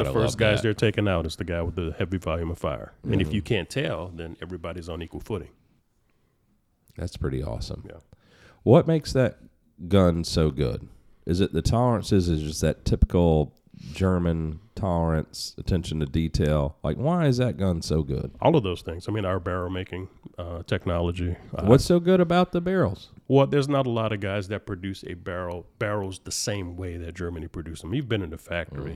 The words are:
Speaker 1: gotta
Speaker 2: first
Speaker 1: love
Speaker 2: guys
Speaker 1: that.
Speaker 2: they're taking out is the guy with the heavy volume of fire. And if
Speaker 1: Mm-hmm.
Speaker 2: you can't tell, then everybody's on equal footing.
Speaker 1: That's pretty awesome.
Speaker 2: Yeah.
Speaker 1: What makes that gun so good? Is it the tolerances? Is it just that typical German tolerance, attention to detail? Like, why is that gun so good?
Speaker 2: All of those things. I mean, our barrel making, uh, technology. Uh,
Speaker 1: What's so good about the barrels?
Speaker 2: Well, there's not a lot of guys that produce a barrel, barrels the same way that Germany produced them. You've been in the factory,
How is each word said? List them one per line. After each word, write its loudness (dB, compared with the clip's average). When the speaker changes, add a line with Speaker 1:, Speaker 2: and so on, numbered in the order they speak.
Speaker 1:
gotta -2
Speaker 2:
first 2
Speaker 1:
love -6
Speaker 2:
guys 4
Speaker 1:
that. -2
Speaker 2:
they're 2
taking 2
out 2
is -6
the -8
guy -2
with -2
the -2
heavy -2
volume -2
of -8
fire. -6
And 0
if 2
Speaker 1:
Mm-hmm. -2
Speaker 2:
you 0
can't -2
tell, -6
then -12
everybody's -10
on -8
equal -12
footing. -8
Speaker 1:
That's -8
pretty -4
awesome. -8
Speaker 2:
Yeah. -18
Speaker 1:
What 8
makes 0
that 2
gun 6
so 2
good? -2
Is 0
it 2
the 0
tolerances? 2
Is 2
it -4
just -6
that 0
typical 4
German 0
tolerance, -2
attention -2
to 0
detail? 0
Like, -2
why 0
is 4
that 0
gun 0
so 0
good? -4
Speaker 2:
All 6
of 4
those -4
things. -10
I -2
mean, -2
our 0
barrel -4
making, -6
uh, -10
technology. -2
Uh, -2
Speaker 1:
What's 8
so 4
good 4
about 4
the 0
barrels? -2
Speaker 2:
Well, 6
there's 2
not 2
a 0
lot 0
of -4
guys -4
that -6
produce -8
a -10
barrel, -8
barrels -4
the -14
same -4
way -8
that -10
Germany -6
produced -10
them. -6
You've -4
been 0
in -6
the -10
factory, -6